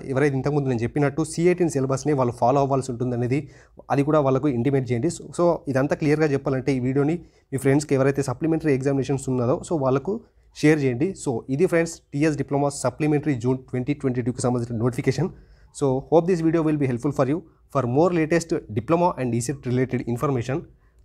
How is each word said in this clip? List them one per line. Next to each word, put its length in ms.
ఎవరైతే 260
ఇంతకుముందు 320
నేను 140
చెప్పినట్టు 360
సీ 180
ఎయిటీన్ 240
సిలబస్ని 460
వాళ్ళు 200
ఫాలో 240
అవ్వాల్సి 280
ఉంటుంది 260
అనేది 200
అది 160
కూడా 180
వాళ్ళకు 300
ఇంటిమేట్ 340
చేయండి. 260
So, 60
so 80
ఇదంతా 280
క్లియర్గా 340
చెప్పాలంటే 420
ఈ 100
వీడియోని 300
మీ 140
ఫ్రెండ్స్కి 340
ఎవరైతే 320
సప్లిమెంటరీ 480
ఎగ్జామినేషన్స్ 540
ఉన్నదో, 240
so 60
వాళ్ళకు 300
షేర్ 220
చేయండి. 240
So, 80
ఇది 180
ఫ్రెండ్స్ 220
టీఎస్ 300
డిప్లొమా 280
సప్లిమెంటరీ 640
జూన్ 160
ట్వంటీ 320
ట్వంటీ 240
టూకి 200
సంబంధించిన 380
నోటిఫికేషన్. 460
So 380
hope 180
this 140
video 200
will 160
be 100
helpful 240
for 160
you. 160
For 140
more 280
latest 420
diploma 440
and 160
E 60
cert 260
related 360
information, 680